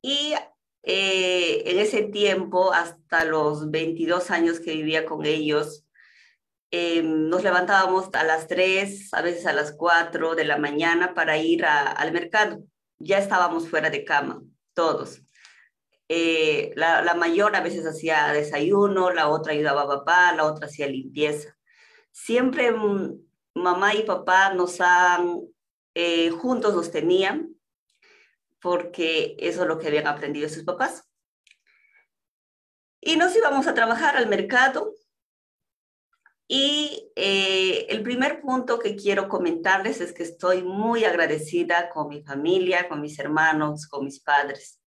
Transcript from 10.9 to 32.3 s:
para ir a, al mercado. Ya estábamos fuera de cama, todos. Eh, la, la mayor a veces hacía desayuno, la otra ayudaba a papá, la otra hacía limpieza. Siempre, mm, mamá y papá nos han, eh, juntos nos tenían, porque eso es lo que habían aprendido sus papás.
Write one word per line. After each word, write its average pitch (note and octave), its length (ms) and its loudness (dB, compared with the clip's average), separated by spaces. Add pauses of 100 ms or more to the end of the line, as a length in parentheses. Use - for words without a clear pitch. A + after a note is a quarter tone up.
para D#3 220 0
ir E3 280 0
a, D3 260 2
al D#3+ 200 -4
mercado. G3+ 480 -2 (400)
Ya F#3 180 0
estábamos F3+ 500 0
fuera D#3 220 0
de C#3 160 -6
cama, C#3+ 380 -2 (320)
todos. D3+ 460 -2 (880)
Eh, D#3+ 680 2
la, D#3+ 260 2
la E3+ 140 2
mayor F3+ 400 2
a F3+ 60 2
veces E3+ 260 -4
hacía D#3 440 0
desayuno, F3+ 800 2
la D#3+ 180 2
otra D#3 240 0
ayudaba D3 300 0
a C#3 40 -2
papá, E3 480 4
la D#3 100 2
otra D3+ 220 -4
hacía D3 180 -8
limpieza. D3 680 -4 (600)
Siempre, B3+ 560 0
mm, G3+ 480 -2 (360)
mamá F3+ 380 2
y G#3+ 100 0
papá F#3+ 500 2
nos F3+ 260 -2
han, F3 640 4 (540)
eh, E3+ 340 2
juntos G#3+ 440 0
nos E3+ 160 -2
tenían, F#3 680 0 (1040)
porque E3+ 760 -2
eso E3+ 260 -2
es D#3 40 0
lo D#3 100 -2
que D#3+ 100 -6
habían D3+ 200 0
aprendido D3 400 -4
sus D#3 160 -10
papás. F3+ 460 -4 (1900)